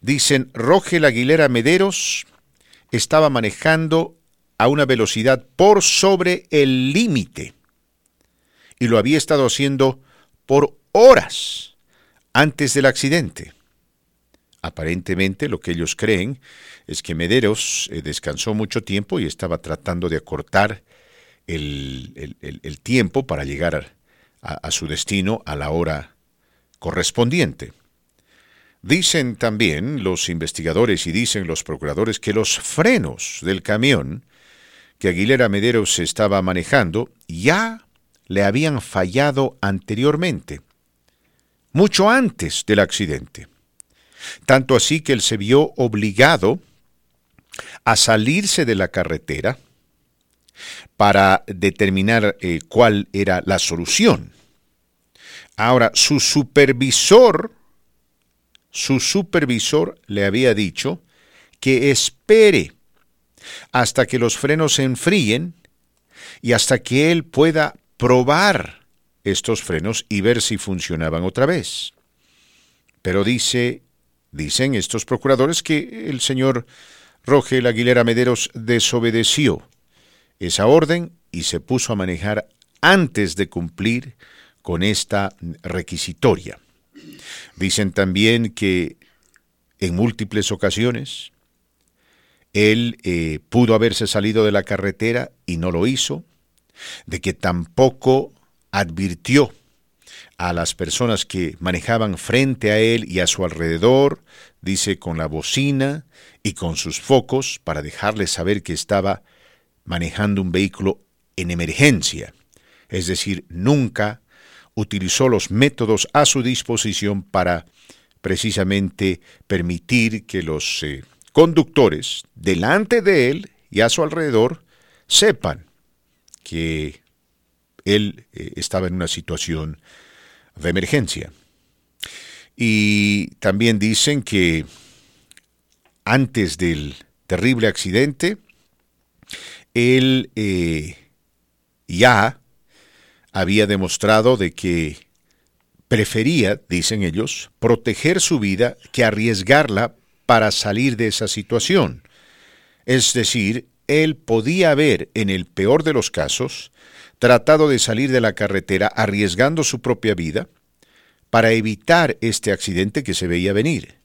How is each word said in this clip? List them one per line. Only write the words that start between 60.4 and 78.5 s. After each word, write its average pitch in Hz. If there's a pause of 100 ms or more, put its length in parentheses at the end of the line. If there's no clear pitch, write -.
dicho 107 (580)
que 131
espere 202 (1000)
hasta 123
que 127
los 117
frenos 151
se 139
enfríen 139 (880)
y 117
hasta 117
que 147
él 170
pueda 151 (240)
probar 127 (380)
estos 101
frenos 90
y 101
ver 117
si 107
funcionaban 82
otra 110
vez. - (1080)
Pero 95
dice, 120 (500)
dicen 117
estos 104
procuradores 135
que 190
el 131
señor 131 (600)
Rogel 131
Aguilera 120
Mederos 117